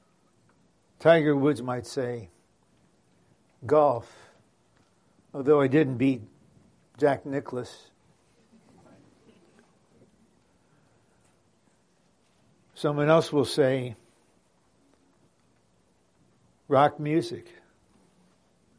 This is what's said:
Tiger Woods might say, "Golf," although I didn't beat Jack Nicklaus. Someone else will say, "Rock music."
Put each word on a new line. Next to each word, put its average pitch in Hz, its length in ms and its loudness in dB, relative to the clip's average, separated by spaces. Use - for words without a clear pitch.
Tiger 156 360 4
Woods 139 260 0
might 123 260 -8
say, 120 420 -8
"Golf," 139 480 0
although 147 260 2
I 139 80 2
didn't 131 300 0
beat 131 240 -2
Jack 139 280 0
Nicklaus. 135 640 -12
Someone 147 340 -2
else 160 240 2
will 143 120 2
say, 131 500 -2
"Rock 143 320 2
music." 156 520 -4